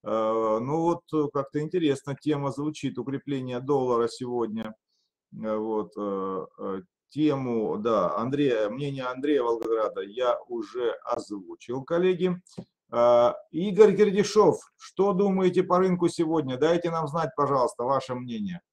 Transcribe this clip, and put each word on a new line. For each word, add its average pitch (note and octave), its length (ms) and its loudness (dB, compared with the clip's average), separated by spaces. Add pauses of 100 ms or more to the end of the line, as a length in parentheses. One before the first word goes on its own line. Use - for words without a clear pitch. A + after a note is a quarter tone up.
Э, A2 540 0
ну D3 220 -2
вот, E3+ 200 0 (120)
э, D3+ 180 0
как-то D3 280 -4
интересно, D3+ 540 -2
тема C#3 360 -2
звучит, C#3+ 480 -6
укрепление B2+ 640 -6
доллара B2+ 480 2
сегодня. A2+ 640 -6 (680)
Э, G#2+ 140 -2
вот, G#2+ 400 -4
э, F#2+ 500 -6 (120)
э, G2 240 -8 (260)
тему, B2 680 -2
да, G#2 380 0
Андрея, B2 520 0
мнение C3+ 360 -6
Андрея C3 380 0
Волгограда A2+ 600 -2
я A#2 340 -2 (120)
уже A#2 420 -4 (140)
озвучил, A#2 800 -8
коллеги. F3+ 540 0 (540)
Э, A#2+ 400 6 (200)
Игорь F#3+ 440 6
Кирдишов, G3+ 640 4 (160)
что - 380 -2
думаете F#3+ 480 2
по F3+ 160 2
рынку F3+ 300 2
сегодня? D#3 500 -2
Дайте E3+ 320 2
нам D#3+ 180 -4
знать, D#3 280 -4
пожалуйста, C3 480 0
ваше C3 300 -2
мнение. A2 460 -8 (120)